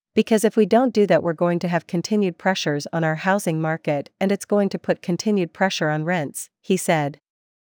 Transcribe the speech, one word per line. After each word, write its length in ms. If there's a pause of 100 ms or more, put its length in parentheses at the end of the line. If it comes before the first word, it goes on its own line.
(140)
because 300
if 120
we 80
don't 300
do 140
that, 160
we're 80
going 260
to 80
have 220
continued 500
pressures 540
on 100
our 140
housing 440
market, 500 (100)
and 100
it's 140
going 240
to 100
put 240
continued 500
pressure 360
on 160
rents," 440 (120)
he 160
said. 440 (420)